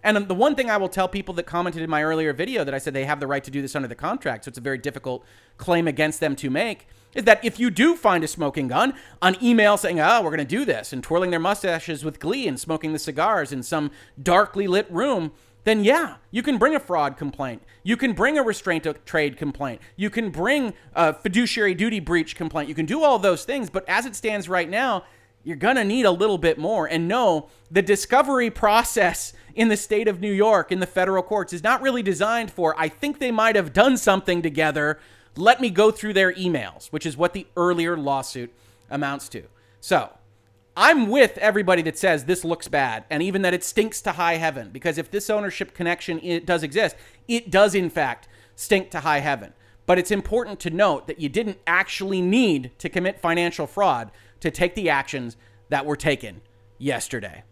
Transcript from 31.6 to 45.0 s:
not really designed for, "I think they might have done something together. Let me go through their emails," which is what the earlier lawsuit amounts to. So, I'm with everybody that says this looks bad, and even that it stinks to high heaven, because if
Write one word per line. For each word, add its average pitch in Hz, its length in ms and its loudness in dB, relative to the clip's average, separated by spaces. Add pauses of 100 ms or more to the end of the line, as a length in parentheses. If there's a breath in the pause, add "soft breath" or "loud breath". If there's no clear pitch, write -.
not 240 180 2
really 254 220 0
designed 202 480 0
for, 160 260 0
"I 160 100 0
think 285 300 -6
they 254 140 -2
might 220 240 4
have 165 180 0
done 254 240 6
something 190 440 2
together. 151 580 0 (360 soft breath)
Let 226 240 6
me 247 120 0
go 202 200 6
through 214 220 -6
their 185 200 4
emails," 160 580 -4
which 156 160 -6
is 135 100 -8
what 175 160 0
the 196 140 -10 (100)
earlier 175 400 2
lawsuit 135 560 -6 (360 soft breath)
amounts 139 400 -6
to. 104 140 -14 (380 soft breath)
So, 147 300 0 (680)
I'm 240 320 6
with 233 300 4
everybody 190 420 4
that 160 160 -4
says 156 280 0
this 175 200 -2
looks 165 220 -6
bad, 123 420 -2
and 156 140 -2
even 190 180 -2
that 180 120 2
it 175 100 -2
stinks 220 400 -2
to 190 100 -2
high 170 220 0
heaven, 143 360 -4
because 143 280 -4
if 156 100 -8